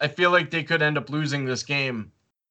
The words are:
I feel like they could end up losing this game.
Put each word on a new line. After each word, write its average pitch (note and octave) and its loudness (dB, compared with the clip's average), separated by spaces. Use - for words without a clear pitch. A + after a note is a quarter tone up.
I D3+ 0
feel F3 2
like F3 4
they E3 -2
could E3 0
end D3+ 2
up A#2+ -6
losing C#3+ -2
this B2+ -4
game. C3 -4